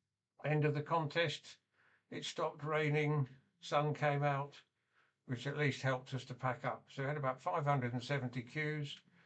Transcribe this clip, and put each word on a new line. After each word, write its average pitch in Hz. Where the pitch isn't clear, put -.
end 151
of 147
the 143
contest, 165
it 170
stopped -
raining, 151
sun 147
came 143
out, 143
which 127
at 143
least 143
helped 131
us 120
to 127
pack 127
up. 120
So 135
we 135
had 151
about 131
five 170
hundred 127
and 123
seventy 127
Qs. 151